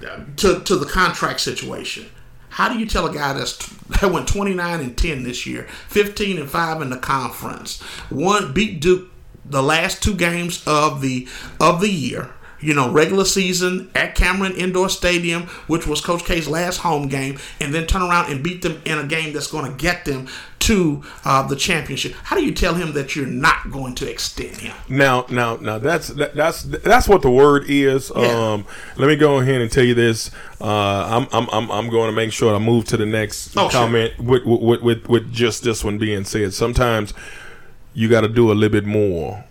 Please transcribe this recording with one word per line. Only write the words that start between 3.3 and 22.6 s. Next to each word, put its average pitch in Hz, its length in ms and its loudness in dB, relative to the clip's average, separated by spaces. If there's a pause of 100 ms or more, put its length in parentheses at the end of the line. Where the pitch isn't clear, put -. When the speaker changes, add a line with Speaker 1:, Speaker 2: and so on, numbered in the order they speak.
Speaker 1:
that's 131 240 -6
t-, - 180 -14 (240)
that 190 140 4
went 139 160 -2
twenty-nine 180 500 0
and 123 180 -6
ten 147 260 -2
this 123 220 -8
year, 123 220 -10 (220)
fifteen 202 480 0
and 143 120 -8
five 160 320 -2
in 135 80 -6
the 127 80 -6
conference, - 840 -6 (280)
one, 180 440 0
beat 190 260 -2
Duke 180 300 2 (340)
the 135 180 -2
last 160 400 0
two 208 140 0
games 175 500 -2
of 147 360 2
the, 127 260 -4 (320)
of 170 220 4
the 214 80 2
year, 131 440 -4 (280)
you 151 120 0
know, 135 160 2
regular 175 360 4
season 180 680 0
at - 220 -2
Cameron 190 380 2
Indoor 180 340 0
Stadium, 175 560 0 (240)
which 160 180 -2
was 151 140 -2
Coach 175 240 -2
K's 165 240 -2
last 175 300 -2
home 143 320 -2
game, 135 280 -4 (220)
and 147 140 -4
then 160 120 -2
turn 185 160 0
around 175 300 2
and 139 100 -4
beat 175 200 -6
them 165 240 -4
in 156 120 -2
a 147 80 -4
game 156 280 -4
that's 143 180 -6
gonna 143 220 -6
get 175 320 -4
them 135 220 -6 (300)
to, 165 460 2 (220)
uh, 135 200 4
the 139 100 -2
championship? 147 580 -4 (100)
How - 120 -4
do 370 80 2
you 226 80 0
tell 175 220 2